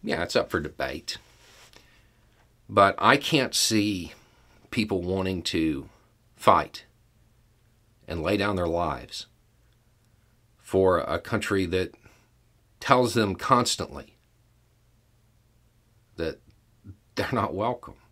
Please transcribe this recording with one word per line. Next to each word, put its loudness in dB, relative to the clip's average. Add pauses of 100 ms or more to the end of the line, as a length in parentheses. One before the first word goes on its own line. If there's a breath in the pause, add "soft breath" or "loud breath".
yeah, -4
it's -6
up 0
for -2
debate. -8 (1500 soft breath)
But 6
I 6
can't 0
see -2 (600 soft breath)
people -2
wanting -4
to -2 (480 soft breath)
fight 2 (1200)
and -8
lay 0
down 0
their -2
lives -4 (1300)
for 2
a -4
country -2
that -2 (840 soft breath)
tells 4
them 2
constantly -2 (2000)
that -6 (760)
they're -4
not -2
welcome -6 (160)